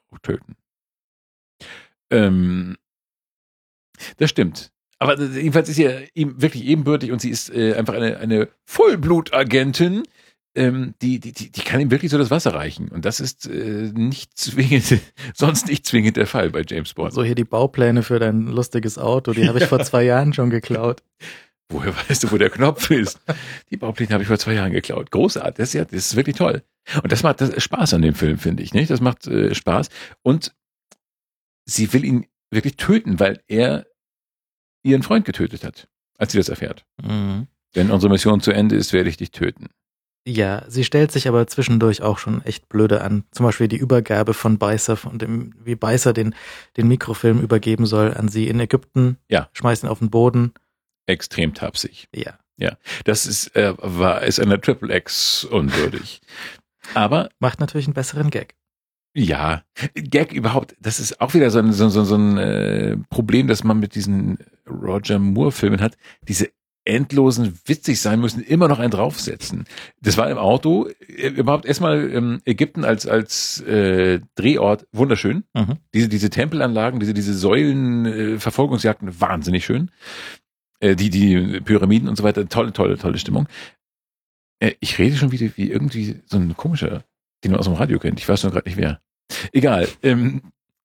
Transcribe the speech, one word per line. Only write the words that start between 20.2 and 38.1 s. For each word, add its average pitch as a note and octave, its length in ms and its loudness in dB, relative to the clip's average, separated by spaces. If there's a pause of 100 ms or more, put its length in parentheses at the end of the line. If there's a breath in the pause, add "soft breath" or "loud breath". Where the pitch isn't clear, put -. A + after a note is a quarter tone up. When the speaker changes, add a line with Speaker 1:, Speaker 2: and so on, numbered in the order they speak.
Speaker 2:
schon B2 160 0
geklaut. A#2 520 -2 (680 loud breath)
Speaker 1:
Woher D#2+ 260 -4
weißt - 300 -4
du, G2+ 60 -2
wo G#2+ 60 2
der G2+ 120 4
Knopf C#3+ 420 0
ist? D3+ 260 0 (520 loud breath)
Die G3 80 -8
Baupläne A2+ 340 -4
habe G#2 120 0
ich G2+ 40 -6
vor A2 100 2
zwei A2 160 -2
Jahren F#2+ 200 0
geklaut. - 360 -4
Großartig, - 460 0
das - 140 -2
ist - 40 -6
ja, D3+ 120 -2
das - 80 -18
ist F#2 240 -4
wirklich C#3 180 0
toll. - 280 0 (380 loud breath)
Und - 120 0
das A#2+ 100 0
macht, D3+ 160 2
das C3 240 0
Spaß - 300 0
an E2+ 80 4
dem D#2+ 120 4
Film, D2+ 240 0
finde - 240 -2
ich, - 120 -12
nicht? D#3 180 2
Das B2+ 80 0
macht, B2 280 -2
äh, G2+ 280 0
Spaß. - 320 -2 (340 loud breath)
Und D3+ 320 0 (1120)
sie A2 280 -2
will C3+ 100 4
ihn C3 220 0 (260)
wirklich A2 240 -2
töten, G3+ 460 0
weil G2 260 0
er B2 400 0 (960)
ihren C3+ 200 4
Freund A3 220 2
getötet - 380 -6
hat, - 240 -14 (300)
als A2 160 -2
sie G#2 60 2
das F2+ 100 2
erfährt. - 360 -10 (160)
Speaker 2:
Mhm. G#2 460 -4 (260)
Speaker 1:
"Wenn F#2 180 2
unsere G2 200 4